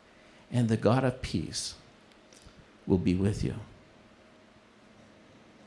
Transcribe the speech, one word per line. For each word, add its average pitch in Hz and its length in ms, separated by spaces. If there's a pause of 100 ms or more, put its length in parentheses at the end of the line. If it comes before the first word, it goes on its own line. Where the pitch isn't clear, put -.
(520)
and 120 160
the 110 80
God 117 280
of 123 180
peace - 540 (1120)
will 98 100
be 87 160
with 95 300
you." - 100 (2250)